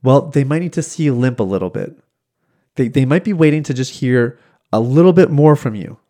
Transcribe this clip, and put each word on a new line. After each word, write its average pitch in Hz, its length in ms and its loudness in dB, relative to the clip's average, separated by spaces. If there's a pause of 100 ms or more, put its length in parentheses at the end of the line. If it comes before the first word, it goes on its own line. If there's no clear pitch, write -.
Well, 131 180 4
they 143 220 -2
might 151 180 -2
need 175 120 -6
to 160 100 -4
see - 200 -8
you 143 100 2
limp 123 260 -2
a 110 40 0
little 95 260 -4
bit. - 280 -10 (760)
They, 127 120 -2
they 131 160 0
might 147 220 0
be 214 80 -4
waiting 156 300 2
to 143 100 -6
just 127 220 -6
hear 123 440 0 (320)
a 107 80 0
little 143 320 4
bit 165 180 4
more 151 280 4
from 110 180 -6
you - 240 -14 (100)